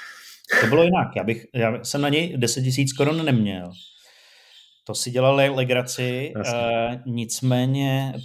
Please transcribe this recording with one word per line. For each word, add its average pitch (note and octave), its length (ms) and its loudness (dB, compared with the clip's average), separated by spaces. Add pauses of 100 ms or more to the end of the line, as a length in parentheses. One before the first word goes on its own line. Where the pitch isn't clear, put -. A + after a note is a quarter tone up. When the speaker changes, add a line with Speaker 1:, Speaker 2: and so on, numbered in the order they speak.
(600)
Speaker 1:
To A2+ 60 4
bylo D3+ 160 6
jinak, E3+ 320 2
já F#2+ 80 -2
bych, A2+ 220 -4 (100)
já A2+ 280 0
jsem C#3+ 180 -4
na C#3+ 80 0
něj D#3 280 0
deset A#2+ 240 0
tisíc C3 320 0
korun D#3 320 0
neměl. G2 460 0 (1120)
To G#2+ 120 -10
si - 160 -4
dělal B2+ 240 4
le-, C#3 200 6
legraci, B2+ 840 -2
Speaker 2:
Jasně. A#2+ 220 -2
Speaker 1:
eh, A#2 460 -2
nicméně C3 1080 0 (120)